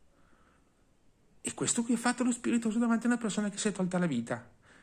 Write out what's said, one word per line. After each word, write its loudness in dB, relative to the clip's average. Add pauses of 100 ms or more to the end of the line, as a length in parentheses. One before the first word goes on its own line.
(1400)
e -10
questo -2
qui 0
ha 4
fatto 0
lo 4
spiritoso 0
davanti 2
a 4
una 2
persona -2
che -10
si -2
è 2
tolta 0
la 2
vita. -4 (340)